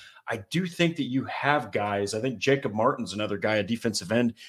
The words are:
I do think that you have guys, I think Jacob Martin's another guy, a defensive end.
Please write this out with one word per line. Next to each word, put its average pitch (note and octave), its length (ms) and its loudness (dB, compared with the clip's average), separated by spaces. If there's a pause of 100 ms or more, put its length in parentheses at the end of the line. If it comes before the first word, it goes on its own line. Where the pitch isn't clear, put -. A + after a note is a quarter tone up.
(300)
I A2+ 200 -6
do F3+ 160 0
think E3+ 300 0
that C#3 80 -4
you B2 220 -2
have C#3 460 0
guys, G#2 420 0
I A2 80 -2
think A#2+ 180 -2
Jacob C3+ 340 2
Martin's A2 400 2
another G#2 240 -2
guy, G#2+ 200 2
a G#2 60 2
defensive G#2+ 480 -2
end. A#2+ 220 4 (160)